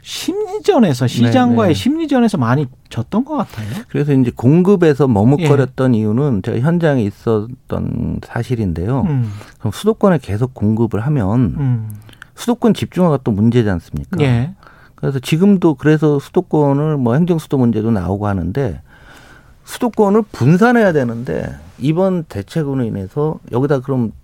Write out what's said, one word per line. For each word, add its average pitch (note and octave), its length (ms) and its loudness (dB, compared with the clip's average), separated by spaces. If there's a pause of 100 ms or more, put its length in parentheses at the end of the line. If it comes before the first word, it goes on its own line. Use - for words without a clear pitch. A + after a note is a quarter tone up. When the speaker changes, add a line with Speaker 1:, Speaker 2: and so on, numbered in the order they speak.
Speaker 1:
심리전에서, F4 1040 0
Speaker 2:
네, - 20 2
Speaker 1:
시장과의 A#3 600 2
Speaker 2:
네. D3+ 60 2
Speaker 1:
심리전에서 C4 640 0
많이 C3 300 0 (240)
졌던 F#3+ 340 -4
것 D4+ 120 -6
같아요. A2 300 -8 (220)
Speaker 2:
그래서 C#3+ 240 -2
이제 C3 220 2
공급에서 E3 760 4
머뭇거렸던 C3 880 2
Speaker 1:
예. G#2+ 60 2
Speaker 2:
이유는 A2 420 0
제가 G#2+ 180 -4
현장에 D#3 420 0
있었던 G2 1200 -4
사실인데요. A2+ 880 -4
Speaker 1:
음. A#2+ 240 -2 (260)
Speaker 2:
그럼 G#2+ 140 -6
수도권에 G3 480 0
계속 A#2 320 -4
공급을 G#2+ 480 0
하면 A#2 580 0
Speaker 1:
음. A#2+ 300 -2 (460)
Speaker 2:
수도권 A#3 400 0
집중화가 D#3 500 0
또 B2+ 80 0
문제지 A2+ 380 2
않습니까? - 500 -6
Speaker 1:
예. C3+ 340 0 (400)
Speaker 2:
그래서 C#3 260 -4
지금도, F3 560 2
그래서 D3+ 420 2
수도권을 D3+ 800 0
뭐, A#2+ 160 0
행정수도 E3 420 0
문제도 A#2 340 2
나오고 G2 360 -2
하는데, G2 560 -4 (840)
수도권을 G#3+ 580 0 (100)
분산해야 G3 600 4
되는데, A#2 640 -4 (240)
이번 E3+ 460 -2
대책으로 C3+ 600 -6
인해서 G#2 540 -4 (140)
여기다 C3+ 280 0
그럼 C3 320 -4 (120)